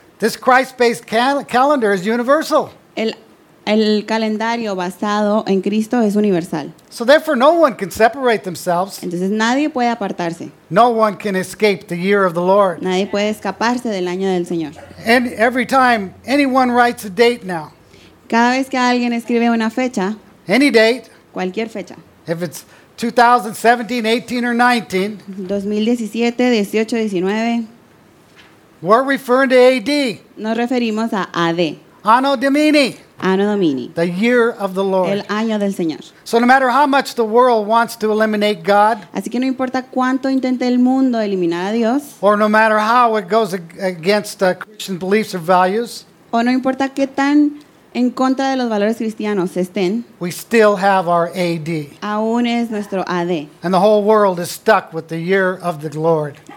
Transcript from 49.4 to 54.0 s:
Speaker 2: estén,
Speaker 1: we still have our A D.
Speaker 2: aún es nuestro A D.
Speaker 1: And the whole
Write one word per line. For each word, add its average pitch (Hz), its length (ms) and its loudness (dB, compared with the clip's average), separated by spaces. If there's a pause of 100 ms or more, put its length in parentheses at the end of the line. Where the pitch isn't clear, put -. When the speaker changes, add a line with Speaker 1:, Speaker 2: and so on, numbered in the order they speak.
Speaker 2:
estén, 185 460 -2 (160)
Speaker 1:
we 175 100 -6
still 214 460 2
have 190 320 2
our 170 260 0
A 175 240 -2
D. 151 320 -6 (120)
Speaker 2:
aún 220 440 -2
es 233 240 -2
nuestro 202 380 -6
A 175 180 -2
D. 160 240 -4 (140)
Speaker 1:
And 175 100 -2
the 180 60 2
whole 208 240 4